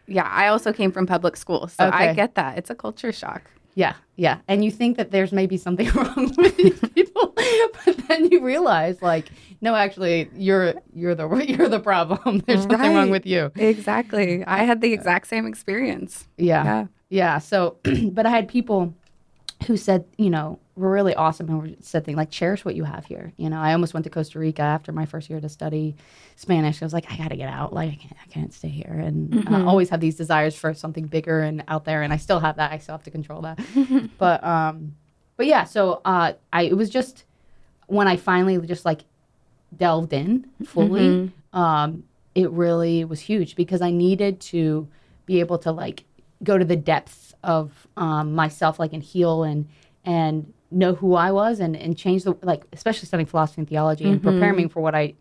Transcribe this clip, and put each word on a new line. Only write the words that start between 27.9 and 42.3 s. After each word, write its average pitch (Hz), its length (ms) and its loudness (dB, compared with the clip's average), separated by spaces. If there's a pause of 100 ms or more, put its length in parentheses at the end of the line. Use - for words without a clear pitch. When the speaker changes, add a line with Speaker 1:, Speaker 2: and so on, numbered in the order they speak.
Speaker 2:
I 147 60 -10
can't, - 260 -20
I - 60 -20
can't 156 260 -10
stay - 140 -12
here." 151 260 -10 (100)
And 156 280 -4
Speaker 1:
Mm-hmm. 214 240 0
Speaker 2:
I 190 60 4
always 180 280 4
have 190 80 0
these 160 160 0
desires 156 400 0
for 160 200 -4
something 160 340 -10
bigger 160 320 -2
and 151 260 -4
out 156 180 -6
there, 156 180 -2
and 147 100 -4
I 160 60 0
still 180 200 0
have 156 200 -2
that. 147 120 -2
I 151 80 -10
still 151 160 -16
have 160 80 -16
to 151 80 -20
control 156 320 -12
that. 160 160 -12 (160)
Speaker 1:
<laughs> 262 440 0
Speaker 2:
But, 175 260 2
um, 156 500 -2 (420)
but 254 100 -2
yeah, 269 180 4
so, 185 400 0
uh, 180 300 2 (180)
I, 170 100 2
it 180 140 2
was 208 140 0
just 254 340 -4 (640)
when 202 180 2
I 180 100 4
finally 180 480 2
just, 170 200 -8
like, 160 160 0 (760)
delved 165 360 0
in 196 340 -2 (180)
fully, 202 360 2
Speaker 1:
Mm-hmm. 180 580 0
Speaker 2:
um, 160 460 0 (320)